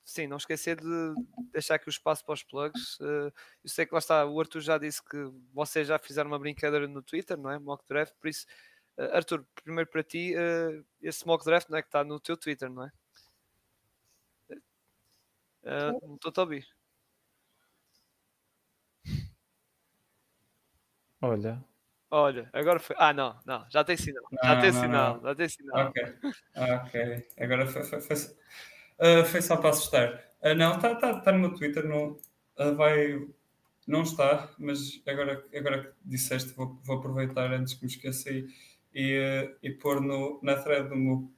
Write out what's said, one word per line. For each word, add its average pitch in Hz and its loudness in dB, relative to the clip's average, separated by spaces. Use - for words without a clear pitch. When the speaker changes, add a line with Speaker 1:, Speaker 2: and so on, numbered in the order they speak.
Speaker 1:
sim, 160 -8
não 139 -8
esquecer 160 -4
de 165 -4
deixar 156 0
aqui - -4
o - -8
espaço 151 -2
para 151 -6
os - -10
plugs. 147 -8
Eh, 147 -4
eu - -14
sei 165 0
que - -12
lá 165 2
está, 151 4
o 147 -2
Arthur 160 -4
já 151 0
disse 147 -6
que - -12
vocês 147 -2
já 151 2
fizeram 147 -4
uma 147 -4
brincadeira 147 -2
no 139 -12
Twitter, 160 -6
não 139 -8
é? 143 -6
Mock 143 -10
draft, 151 -2
por - -8
isso, 156 -8
eh, 135 -2
Arthur, 160 -2
primeiro 160 -4
para 160 -4
ti, 170 -6
eh, 165 -2
esse 160 -10
mock 165 2
draft, 170 2
não 156 -4
é, 156 -4
que - -14
está 147 0
no 147 -6
teu 165 -6
Twitter, 139 -8
não 127 -12
é? 143 -16
Eh, 143 -4
não 147 -18
estou 160 -10
a 185 0
ouvir. 151 -4
Speaker 2:
Olha. 113 -2
Speaker 1:
Olha, 139 2
agora 160 2
foi. - -8
Ah, 151 8
não, 131 -2
não, 123 -8
já 151 4
tem 170 0
sinal, 139 -6
já 127 8
Speaker 3:
Não, 123 4
Speaker 1:
tem 120 8
Speaker 3:
não, 123 2
Speaker 1:
sinal, 123 2
Speaker 3:
não. - -14
Speaker 1:
já 135 -2
tem 165 -2
sinal. 135 -2
Speaker 3:
Ok, 127 -4
ok. 123 -2
Agora 127 0
foi, - -6
foi, 139 -6
foi, - -4
eh, 165 10
foi 165 0
só 165 4
para 156 6
assustar. 120 2
Eh, 156 4
não, 165 4
tá, 233 4
tá, 233 0
tá 196 6
no 190 6
meu 180 2
Twitter, 147 -2
não, 147 -2
eh, 147 2
vai, 147 4
não 156 2
está, 147 2
mas 143 -6
agora, 139 -4
agora 139 -2
que - -18
disseste, 127 -4
vou, 131 -8
vou 135 -2
aproveitar 131 -2
antes 127 -2
que - -14
me 123 -4
esqueça 131 -8
e, 131 -6
e, 135 0
eh, 135 0
e 147 -6
pôr 139 0
no, 139 -2
na 139 2
thread 139 0
do 135 -6
meu 131 2